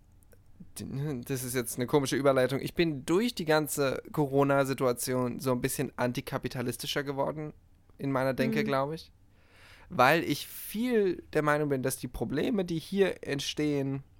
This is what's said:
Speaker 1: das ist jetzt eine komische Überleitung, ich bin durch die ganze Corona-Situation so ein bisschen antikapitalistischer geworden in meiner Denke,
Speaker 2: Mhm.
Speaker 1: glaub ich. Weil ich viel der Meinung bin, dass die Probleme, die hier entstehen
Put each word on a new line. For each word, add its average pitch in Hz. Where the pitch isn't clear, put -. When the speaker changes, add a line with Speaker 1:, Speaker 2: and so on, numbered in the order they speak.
Speaker 1:
das 131
ist 123
jetzt 123
eine 123
komische 139
Überleitung, 135
ich 143
bin 151
durch 208
die 175
ganze 147
Corona-Situation 135
so 131
ein 127
bisschen 135
antikapitalistischer 127
geworden 143
in 139
meiner 135
Denke, 135
Speaker 2:
Mhm. -
Speaker 1:
glaub 139
ich. -
Weil 131
ich 127
viel 214
der 151
Meinung 151
bin, 131
dass 131
die 131
Probleme, 175
die 170
hier -
entstehen 139